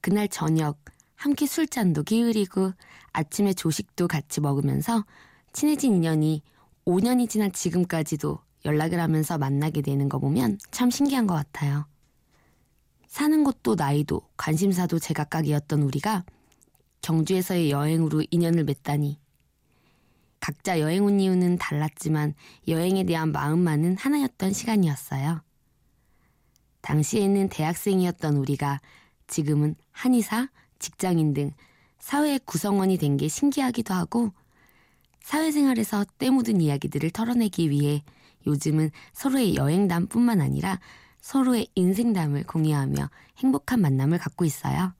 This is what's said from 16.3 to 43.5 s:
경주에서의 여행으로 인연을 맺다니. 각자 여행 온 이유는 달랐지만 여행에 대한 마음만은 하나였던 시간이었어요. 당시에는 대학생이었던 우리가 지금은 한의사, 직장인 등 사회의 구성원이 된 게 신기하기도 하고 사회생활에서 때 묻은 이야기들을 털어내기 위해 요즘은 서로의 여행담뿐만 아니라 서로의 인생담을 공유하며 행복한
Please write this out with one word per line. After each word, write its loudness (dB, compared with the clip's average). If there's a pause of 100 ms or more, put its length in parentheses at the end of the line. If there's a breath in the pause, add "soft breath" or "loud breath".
경주에서의 0
여행으로 0
인연을 2
맺다니. -2 (1200)
각자 -4
여행 2
온 4
이유는 4
달랐지만 -2 (340 loud breath)
여행에 0
대한 0
마음만은 0
하나였던 -2
시간이었어요. -2 (1400)
당시에는 0
대학생이었던 0
우리가 -2 (440 soft breath)
지금은 0 (160)
한의사, 0 (280 soft breath)
직장인 0
등 -2 (460 soft breath)
사회의 -2
구성원이 0
된 2
게 -2
신기하기도 -2
하고 -2 (920 soft breath)
사회생활에서 0 (140)
때 0
묻은 2
이야기들을 0
털어내기 0
위해 0 (420 soft breath)
요즘은 0 (200 loud breath)
서로의 0
여행담뿐만 2
아니라 -2 (420 loud breath)
서로의 0
인생담을 0
공유하며 -2 (280 soft breath)
행복한 0